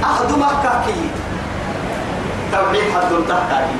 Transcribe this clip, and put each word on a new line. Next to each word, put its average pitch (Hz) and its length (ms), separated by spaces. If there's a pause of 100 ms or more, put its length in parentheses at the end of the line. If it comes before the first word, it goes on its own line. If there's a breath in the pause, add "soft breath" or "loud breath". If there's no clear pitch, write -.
أحد 285 360
ما 277 80 (160)
كاكي. 220 380 (1500)
توحيد 190 320 (120)
حد 175 160 (180)
تحكي. 135 500